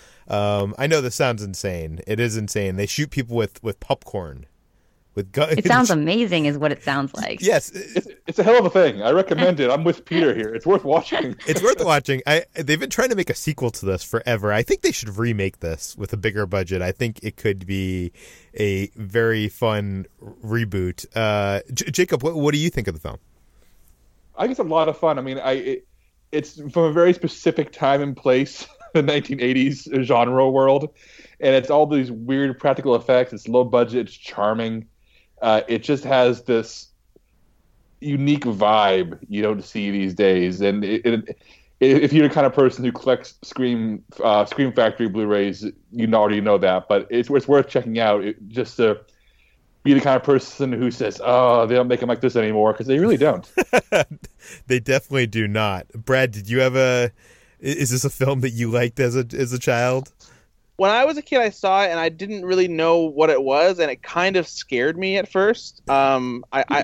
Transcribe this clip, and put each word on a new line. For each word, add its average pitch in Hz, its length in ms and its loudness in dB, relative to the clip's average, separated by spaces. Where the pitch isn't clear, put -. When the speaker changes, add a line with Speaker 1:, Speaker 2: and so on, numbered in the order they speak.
Speaker 1:
Um, 104 500 -2
I 131 80 -2
know 151 160 0
this 123 140 -6
sounds 120 260 -2
insane. 90 640 -8
It 107 140 -4
is 117 180 -2
insane. 101 380 -4
They 101 100 -2
shoot 151 240 -6
people 120 260 -6
with, - 280 -4
with 110 160 -6
popcorn, 78 680 -8
with 95 160 -8
gu-, 147 120 -2
Speaker 2:
It - 220 0
sounds 240 240 4
Speaker 1:
<laughs> 160 120 2
Speaker 2:
amazing 175 440 0
is 147 120 -2
what 147 140 -2
it - 120 -8
sounds 139 300 -4
like. - 280 -10
Speaker 1:
Yes. 185 300 0
Speaker 3:
It's, - 360 -8
it's - 120 -4
a 196 40 0
hell 220 140 6
of 220 80 4
a 180 40 0
thing. 147 320 2
I 113 100 2
recommend 175 480 2
it. 127 100 2
I'm 143 140 0
with 170 220 -2
Peter 165 280 0
here. 110 200 -6
It's 113 120 -10
worth 180 180 2
watching. 139 580 -2
<laughs> - 60 -8
Speaker 1:
It's 160 140 -2
worth 240 220 0
watching. 143 420 0
I, 156 200 0
they've 156 240 -2
been 269 100 -6
trying - 200 -2
to 240 60 -2
make 185 140 -2
a - 60 -6
sequel 131 360 -4
to - 140 -14
this 95 180 -4
forever. 113 480 -2
I 107 120 0
think - 180 -2
they 349 100 0
should 107 260 -10
remake 104 420 -2
this - 380 -10
with 101 160 -10
a 110 40 -4
bigger 101 280 -4
budget. 92 360 -4
I 90 100 -2
think 113 320 -6
it 104 140 -10
could 95 300 -4
be 92 440 -4
a 98 420 -2
very 110 540 -2
fun 104 560 -4
r-, 104 120 -20
reboot. 104 640 -4
Uh, 104 460 0
J-, 139 180 -6
Jacob, 143 320 0
what, 165 120 -4
what 147 180 0
do 147 60 -2
you 160 100 -2
think 123 180 -6
of 92 60 -4
the 78 60 -16
film? - 180 -12
Speaker 3:
I - 80 -8
think 240 80 0
it's 254 80 -4
a 240 40 -2
lot 156 260 2
of 151 80 -4
fun. 151 220 0
I - 20 -4
mean, 131 160 -8
I, 131 140 -2
it, 135 360 -4
it's 151 280 -6
from 170 140 2
a 156 60 2
very 170 220 6
specific 160 580 -2
time 143 300 0
and 143 160 -6
place, 135 480 0
<laughs> - 160 -14
the 143 80 4
nineteen 147 380 -2
eighties 131 460 0
genre 127 480 2
world, 135 400 2
and 135 160 4
it's 131 140 2
all 151 160 4
these 139 260 0
weird 127 460 -4
practical 135 380 0
effects. 123 380 0
It's 107 140 -14
low 123 160 2
budget. 117 440 0
It's - 80 -20
charming. 113 720 -4
Uh, 110 260 4
it 117 160 -2
just 139 200 -2
has 123 400 2
this - 440 -4
unique 143 460 2
vibe 101 720 2
you 101 120 -4
don't 104 220 -2
see 101 280 -6
these 98 220 -4
days. 92 480 2
And 101 220 0
it, 104 220 -2
it, 117 320 -2
if 139 340 4
you're 151 140 6
the 139 60 -2
kind 143 140 4
of 127 60 0
person 131 320 4
who 120 60 0
collects - 520 -2
Scream, 113 600 -4
uh, 104 220 4
Scream 131 280 -2
Factory 113 360 2
Blu-rays, 104 560 -2
you 113 220 0
already 107 280 4
know 104 180 4
that. 92 280 2
But 101 220 0
it's, 120 200 -2
it's 139 180 2
worth 139 200 4
checking 117 320 -2
out, 104 240 2
it, 107 140 -6
just 113 300 -8
to 113 240 2
be 139 100 4
the 135 60 6
kind 131 160 2
of 127 80 0
person 135 480 0
who 120 200 -2
says, 117 320 -6
"Oh, 123 420 4
they 117 100 0
don't 123 140 2
make 123 120 0
'em 123 60 -2
like 120 140 -2
this 127 160 0
anymore," 107 360 2
'cause 113 140 -4
they 135 120 4
really 202 180 4
don't. 135 400 0
Speaker 1:
<laughs> 370 40 2
They 127 140 2
definitely 131 460 0
do 110 200 -2
not. 104 460 -2
Brad, 131 380 0
did 101 180 -12
you 123 100 0
have 131 160 2
a? 127 300 2
i-, 120 60 -4
is 135 320 -4
this 123 120 -2
a 143 60 -2
film 135 320 -2
that 131 80 -2
you 117 200 -4
liked 120 300 0
as 123 160 0
a, 127 100 0
as 123 160 -4
a 127 60 -6
child? 127 520 -2
Speaker 4:
When 190 160 2
I 240 140 4
was 302 120 -2
a 294 40 -6
kid, 277 180 -2
I 226 100 2
saw 196 360 0
it, 180 60 -2
and 165 80 -2
I 165 100 0
didn't 190 340 -8
really 185 240 2
know 165 320 2
what 156 300 2
it 139 120 2
was, 151 380 2
and 160 100 2
it 131 140 -10
kind 185 320 -2
of 180 120 0
scared 139 500 -4
me 190 200 -2
at 202 140 -4
first. - 580 -2
Um, 131 640 0
I, 135 180 0
I, 143 140 0